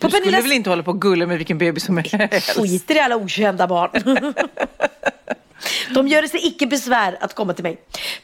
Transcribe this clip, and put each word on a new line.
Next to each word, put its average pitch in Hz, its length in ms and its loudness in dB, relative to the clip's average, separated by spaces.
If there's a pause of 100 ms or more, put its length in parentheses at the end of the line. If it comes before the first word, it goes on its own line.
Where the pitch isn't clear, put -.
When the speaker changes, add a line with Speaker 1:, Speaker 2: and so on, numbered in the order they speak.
Speaker 1:
På 320 60 4
Speaker 2:
du - 40 -2
skulle 381 140 2
Speaker 1:
Pernillas 381 200 4
Speaker 2:
väl 277 80 0
inte 208 180 0
hålla 170 120 2
på 170 80 -2
och 185 100 -4
gulla 175 260 2
med 175 120 0
vilken 160 200 -4
bebis 165 260 0
som 185 120 0
helst? 196 600 0
Speaker 1:
Skiter 190 360 0
i 302 60 4
alla 247 160 2
okända 190 500 0
barn. 175 280 0
<laughs> 262 400 0 (1600)
De 269 140 4
gör 302 140 4
det 311 60 -4
sig - 180 -2
icke 285 200 -2
besvär 226 540 0
att - 140 -6
komma 175 200 -4
till 170 100 -6
mig. 165 120 -6 (480)